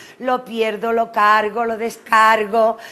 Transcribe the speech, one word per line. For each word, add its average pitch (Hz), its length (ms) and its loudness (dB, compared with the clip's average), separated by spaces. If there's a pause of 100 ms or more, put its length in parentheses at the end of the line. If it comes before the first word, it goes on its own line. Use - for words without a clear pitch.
(180)
Lo 247 260 -4
pierdo, 220 480 -4
lo 226 200 -2
cargo, 214 520 2
lo 226 140 -6
descargo. 220 1000 0 (160)